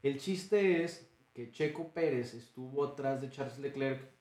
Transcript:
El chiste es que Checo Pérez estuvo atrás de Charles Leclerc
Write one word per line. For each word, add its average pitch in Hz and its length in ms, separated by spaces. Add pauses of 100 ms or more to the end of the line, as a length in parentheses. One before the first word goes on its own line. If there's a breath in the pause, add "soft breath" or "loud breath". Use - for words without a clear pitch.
El 139 180
chiste 190 640
es - 280 (220)
que 117 180
Checo 156 420
Pérez 135 400
estuvo 127 520
atrás 135 360
de 135 80
Charles 131 300
Leclerc 135 500 (120)